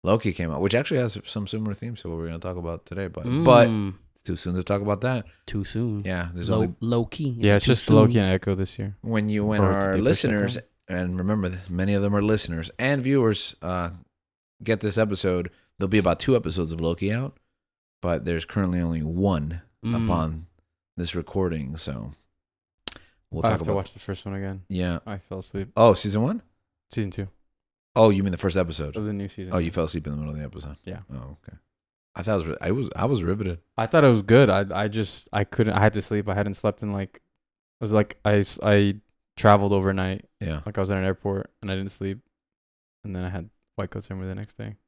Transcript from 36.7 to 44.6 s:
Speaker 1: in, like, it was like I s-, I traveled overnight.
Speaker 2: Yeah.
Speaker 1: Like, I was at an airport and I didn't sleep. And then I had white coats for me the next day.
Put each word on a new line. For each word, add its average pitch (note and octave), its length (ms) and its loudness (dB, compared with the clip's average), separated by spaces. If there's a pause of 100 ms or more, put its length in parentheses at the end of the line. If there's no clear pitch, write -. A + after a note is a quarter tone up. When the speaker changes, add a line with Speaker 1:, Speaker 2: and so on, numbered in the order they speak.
Speaker 1:
in, G#2 120 -6
like, G2 240 -8
it - 680 -20
was G#2+ 80 -4
like G#2+ 340 2
I G#2 120 4
s-, - 260 0
I G2+ 320 4 (420)
traveled G2+ 360 6
overnight. F#2+ 520 0 (140)
Speaker 2:
Yeah. D#2 260 -4
Speaker 1:
Like, G#2 120 -6
I G2+ 40 0
was F#2+ 100 -2
at F#2+ 60 0
an F#2+ 80 0
airport G2 460 -4 (100)
and G2 100 -6
I F#2+ 40 -2
didn't G2 160 -6
sleep. G2 280 -8 (840)
And G2 120 -10
then F2+ 80 -6
I F2+ 60 -6
had F#2 200 -8 (260)
white F#2+ 140 -6
coats - 180 -12
for F#2+ 80 -10
me F#2 120 -8
the F#2+ 80 -8
next G#2 220 -14
day. G#2+ 180 -12 (120)